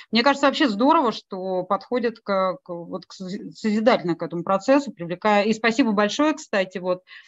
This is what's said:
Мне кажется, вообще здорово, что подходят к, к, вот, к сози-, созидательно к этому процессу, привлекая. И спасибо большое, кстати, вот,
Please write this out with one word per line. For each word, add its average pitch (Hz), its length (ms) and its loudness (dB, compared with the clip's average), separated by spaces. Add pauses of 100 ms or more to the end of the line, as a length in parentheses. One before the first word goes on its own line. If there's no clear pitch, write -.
(120)
Мне 233 120 4
кажется, 277 240 4
вообще 269 200 2
здорово, 254 440 2
что 185 500 -6
подходят 226 580 -4
к, 190 440 -2
к, - 60 -18
вот, 175 360 -12
к - 80 -20
сози-, 185 380 -12
созидательно 214 640 0
к - 80 -8
этому 170 200 -6
процессу, 247 480 2
привлекая. 185 520 0
И 220 100 0
спасибо 226 380 0
большое, 214 420 0
кстати, 190 460 -4
вот, 180 240 -4 (240)